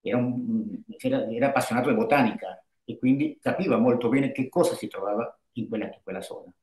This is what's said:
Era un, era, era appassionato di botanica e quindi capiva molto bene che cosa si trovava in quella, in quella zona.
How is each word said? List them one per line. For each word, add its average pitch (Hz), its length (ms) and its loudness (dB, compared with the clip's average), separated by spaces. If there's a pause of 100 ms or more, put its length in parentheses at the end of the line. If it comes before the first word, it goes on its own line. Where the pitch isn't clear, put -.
Era 104 180 -2
un, 113 640 -2 (160)
era, 131 320 -2
era 120 180 2
appassionato 131 420 0
di 113 60 4
botanica 107 640 0 (220)
e - 140 -10
quindi 139 420 0
capiva 156 360 0
molto 120 320 4
bene 135 240 2
che 131 160 -2
cosa - 260 4
si - 140 -10
trovava 104 500 -6 (140)
in 110 160 -6
quella, 104 180 -4
in - 160 -14
quella 95 200 -10
zona. - 280 -14 (120)